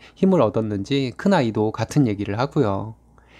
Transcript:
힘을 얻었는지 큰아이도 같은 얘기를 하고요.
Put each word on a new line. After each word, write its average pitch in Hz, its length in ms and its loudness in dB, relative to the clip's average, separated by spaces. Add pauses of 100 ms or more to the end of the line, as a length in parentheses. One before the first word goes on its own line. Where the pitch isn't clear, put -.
(140)
힘을 190 260 2
얻었는지 110 760 0
큰아이도 113 560 0
같은 135 340 0
얘기를 101 320 -4
하고요. 113 560 -2 (460)